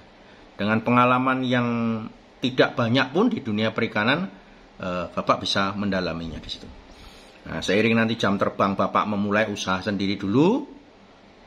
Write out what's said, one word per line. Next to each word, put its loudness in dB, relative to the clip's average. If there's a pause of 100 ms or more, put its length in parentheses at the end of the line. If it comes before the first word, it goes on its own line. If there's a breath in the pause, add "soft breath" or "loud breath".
(540 loud breath)
Dengan 0
pengalaman 4
yang 0 (720)
tidak 0
banyak 2
pun 2
di -6
dunia 0
perikanan, 0 (480 loud breath)
eh, -4
Bapak -2
bisa -2
mendalaminya -4
di -12
situ. -14 (720 loud breath)
Nah, -8
seiring 4
nanti 0
jam 2
terbang 0
Bapak 0
memulai 0
usaha -2
sendiri -2
dulu, 2 (800)